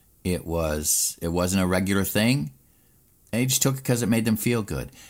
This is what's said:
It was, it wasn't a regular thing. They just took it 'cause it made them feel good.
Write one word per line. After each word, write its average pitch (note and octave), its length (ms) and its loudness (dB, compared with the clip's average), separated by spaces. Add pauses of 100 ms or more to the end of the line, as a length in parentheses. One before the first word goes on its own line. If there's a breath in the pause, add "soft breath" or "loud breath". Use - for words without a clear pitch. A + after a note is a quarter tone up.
(240 soft breath)
It F2+ 220 -2
was, D#2 760 -2
it E2+ 80 -2
wasn't F2+ 340 0
a F#2 40 2
regular F#2+ 380 2
thing. C3 460 0 (800 soft breath)
They A#2+ 160 0
just - 140 2
took C3+ 180 2
it - 40 -14
'cause A#2+ 180 0
it G#2 80 0
made A2+ 160 2
them A2 120 2
feel A#2+ 240 0
good. C#2+ 300 -6 (180 loud breath)